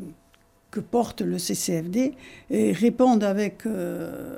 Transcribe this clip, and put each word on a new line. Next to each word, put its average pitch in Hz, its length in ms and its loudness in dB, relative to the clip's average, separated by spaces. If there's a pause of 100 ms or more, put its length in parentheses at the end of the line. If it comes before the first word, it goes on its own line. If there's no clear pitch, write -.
(680)
que 208 120 -6
porte 226 400 -2
le 180 180 -2
C 180 160 -4
C 170 260 -2
F 170 80 -8
D, 254 240 0 (380)
euh, 214 240 4
répondent 233 480 4
avec, 202 420 -2
euh, 175 720 -6